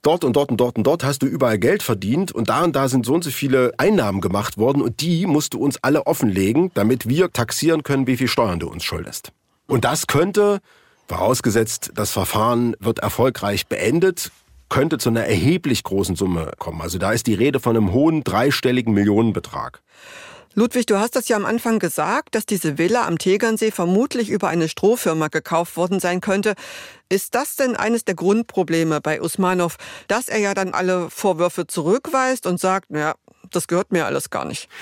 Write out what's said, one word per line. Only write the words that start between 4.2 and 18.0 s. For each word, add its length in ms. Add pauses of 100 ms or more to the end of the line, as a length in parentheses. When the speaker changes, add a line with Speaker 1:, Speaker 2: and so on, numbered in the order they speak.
Speaker 1:
worden 240
und 180
die 260
musst 280
du 60
uns 220
alle 260
offenlegen, 680
damit 340
wir 240
taxieren 520
können, 220
wie 120
viel 100
Steuern 320
du 100
uns 140
schuldest." 480 (340)
Und 200
das 220
könnte, 520 (480)
vorausgesetzt, 880
das 160
Verfahren 680
wird 200
erfolgreich 680
beendet, 640 (360)
könnte 300
zu 120
einer 160
erheblich 580
großen 340
Summe 420
kommen. 220
Also 160
da 160
ist 140
die 60
Rede 280
von 160
einem 160
hohen 320